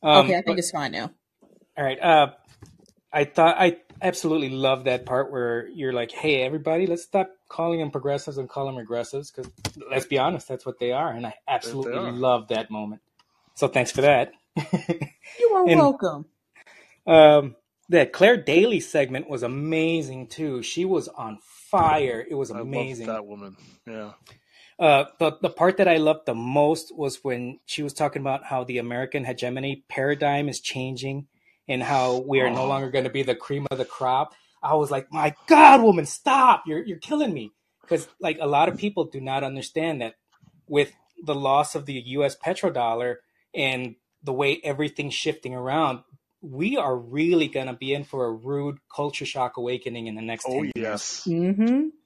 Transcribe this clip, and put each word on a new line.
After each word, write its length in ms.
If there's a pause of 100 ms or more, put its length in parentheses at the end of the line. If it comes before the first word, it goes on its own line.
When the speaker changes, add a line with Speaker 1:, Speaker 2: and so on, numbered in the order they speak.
Speaker 1:
Okay, 160
Speaker 2:
Um, 80
Speaker 1:
I 40
think 160
Speaker 2:
but 120
Speaker 1:
it's 120
fine 220
now. 180 (640)
Speaker 2:
all 80
right. 160
Uh, 300 (800)
I 120
thought, 340
I 200 (220)
absolutely 500
love 340
that 220
part 260
where 360
you're 240
like, 200
"Hey, 300
everybody, 440
let's 160
stop 280 (180)
calling 320
them 100
progressives 480
and 100
call 180
them 100
regressives," 580
'cause 140 (420)
let's 160
be 120
honest, 300
that's 160
what 140
they 140
are, 180
and 160
I 40
Speaker 3:
They, 40 (140)
they 60
Speaker 2:
absolutely 440
Speaker 3:
are. 140
Speaker 2:
love 360
that 220
moment. 320 (520)
So 140
thanks 240
for 100
that. 300 (240)
<laughs> 560 (260)
Speaker 1:
You 120
are 180
Speaker 2:
And, 100
Speaker 1:
welcome. 460 (840)
Speaker 2:
um, 500 (340)
that 220
Claire 260
Daly 420
segment 480
was 140
amazing 840
too. 340
She 220
was 220
on 360
fire. 840
It 60
was 160
Speaker 3:
I 40
loved 140
Speaker 2:
amazing. 400
Speaker 3:
that 180
woman. 300 (300)
Yeah. 260 (680)
Speaker 2:
Uh, 260 (140)
the, 240
the 80
part 260
that 100
I 120
loved 280
the 80
most 600
was 260
when 440
she 160
was 100
talking 300
about 240
how 180
the 140
American 480
hegemony 640
paradigm 600
is 120
changing 680 (400)
and 140
how 440
we 140
are 100
no 120
Speaker 3:
Oh. 60
Speaker 2:
longer 220
gonna 200
be 120
the 140
cream 340
of 80
the 60
crop. 500 (280)
I 120
was 160
like, 220
"My 220 (120)
God, 360
woman, 240
stop! 600
You're, 180
you're 140
killing 360
me." 180 (340)
'Cause, 220 (100)
like, 220
a 60
lot 240
of 80
people 260
do 160
not 240
understand 560
that 140 (520)
with 280 (280)
the 120
loss 400
of 120
the 80 (120)
U 180
S 120
petrodollar 800 (380)
and 400 (260)
the 120
way 320
everything's 500
shifting 400
around, 460 (420)
we 340
are 200
really 500
gonna 260
be 220
in 80
for 240
a 60
rude 460 (140)
culture 320
shock 320
awakening 520
in 80
the 60
next 260
Speaker 3:
Oh, 60
Speaker 2:
ten 100
years. 120
Speaker 3:
yes. 520
Speaker 1:
Mm-hmm. 600 (180)